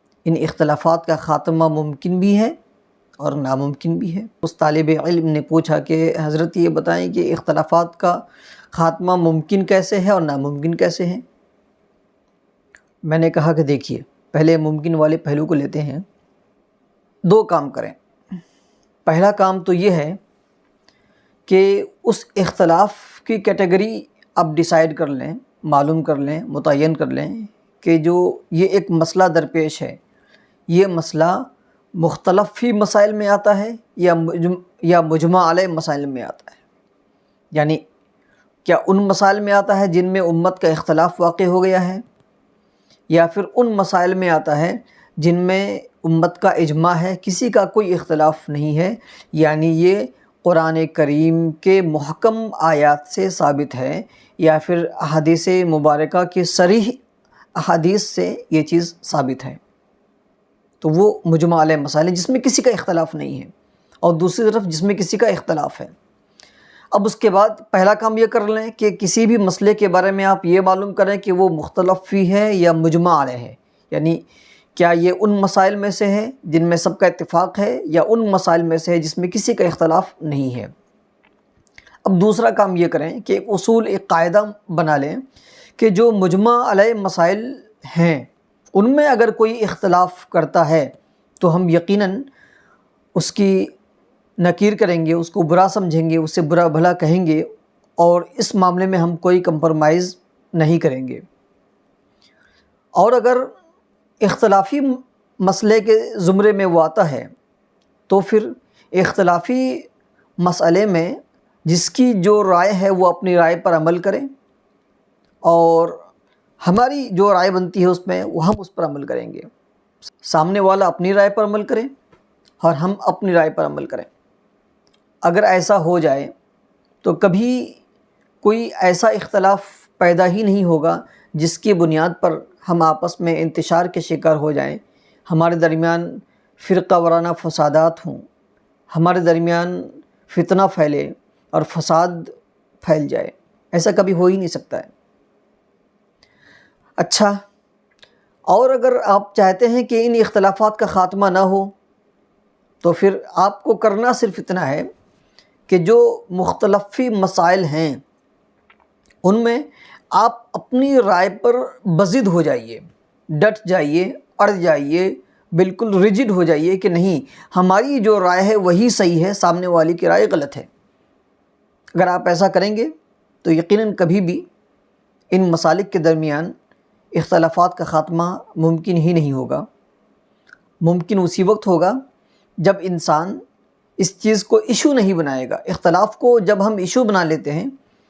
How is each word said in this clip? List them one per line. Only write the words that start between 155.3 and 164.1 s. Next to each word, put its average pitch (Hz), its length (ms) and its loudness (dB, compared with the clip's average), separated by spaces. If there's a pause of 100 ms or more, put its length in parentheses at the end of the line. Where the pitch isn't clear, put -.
کہ 185 100 2
جو 233 520 4
مختلفی 196 800 -2
مسائل 185 540 0
ہیں 151 320 -2 (1300)
ان 208 200 2
میں 233 200 -2 (460)
آپ 202 340 0 (100)
اپنی 269 480 0
رائے 190 280 2
پر 233 260 0 (300)
بضد 196 420 0
ہو 175 140 2
جائیے، 117 380 -4 (500)
ڈٹ 185 380 -4
جائیے، 175 460 -2 (260)